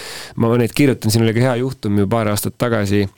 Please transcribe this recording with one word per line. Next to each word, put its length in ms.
ma 200
neid 200
kirjutan, 360
siin 160
oli 80
ka 140
hea 100
juhtum 400
ju 100
paar 220
aastat 280
tagasi, 500